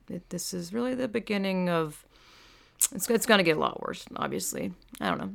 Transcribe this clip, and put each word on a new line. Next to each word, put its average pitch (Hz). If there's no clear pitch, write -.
it, 180
this 175
is 175
really 240
the 254
beginning 196
of, 160
it's, -
it's 226
gonna 202
get 160
a -
lot -
worse, -
obviously. -
I 196
don't 175
know. 190